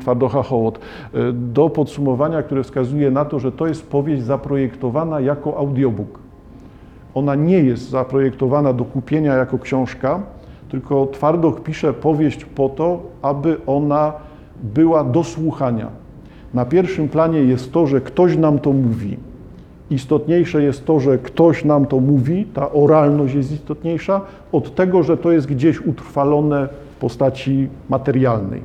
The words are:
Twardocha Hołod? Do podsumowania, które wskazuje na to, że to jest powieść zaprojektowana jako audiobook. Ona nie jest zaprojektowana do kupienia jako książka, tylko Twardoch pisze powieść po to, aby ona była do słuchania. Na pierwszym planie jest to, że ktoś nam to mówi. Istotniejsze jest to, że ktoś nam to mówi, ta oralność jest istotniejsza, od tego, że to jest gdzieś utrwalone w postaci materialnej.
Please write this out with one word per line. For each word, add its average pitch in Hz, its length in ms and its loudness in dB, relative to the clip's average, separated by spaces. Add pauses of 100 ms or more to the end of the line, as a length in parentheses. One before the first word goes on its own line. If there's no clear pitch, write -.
Twardocha 123 420 0
Hołod? 113 360 -2 (540)
Do 123 380 0
podsumowania, 147 720 -2
które 135 200 -2
wskazuje 139 480 0
na 135 140 2
to, 147 140 -4
że 123 140 -2
to 156 140 -4
jest 160 200 -4
powieść 143 360 0
zaprojektowana 139 960 -2
jako 147 360 -2
audiobook. 131 640 -2 (960)
Ona 139 200 0
nie 165 240 2
jest 123 320 0
zaprojektowana 131 840 0
do 117 120 -2
kupienia 143 500 -2
jako 131 240 0
książka, 131 640 -4 (460)
tylko 135 380 0
Twardoch 160 560 0
pisze 151 300 -2
powieść 151 520 0
po 135 240 -2
to, 165 340 -4 (200)
aby 143 340 -2 (100)
ona 147 460 0 (500)
była 151 420 2
do 139 200 2
słuchania. 127 640 -2 (680)
Na 123 100 0
pierwszym 165 440 0
planie 160 300 2
jest 127 340 2
to, 165 140 2
że 135 140 2
ktoś 170 360 2
nam 156 220 4
to 147 140 0
mówi. 113 440 0 (720)
Istotniejsze 151 720 0
jest 139 240 0
to, 156 140 4
że 127 180 4
ktoś 165 460 2
nam 147 220 4
to 131 140 2
mówi, 143 440 2 (100)
ta 143 180 -4
oralność 147 600 4
jest 139 180 -2
istotniejsza, 165 680 -4 (320)
od 139 220 -2
tego, 185 280 4
że 156 140 2
to 165 160 0
jest 151 140 2
gdzieś 143 340 0
utrwalone 147 880 0 (280)
w - 40 -18
postaci 135 680 -2 (200)
materialnej. 131 760 0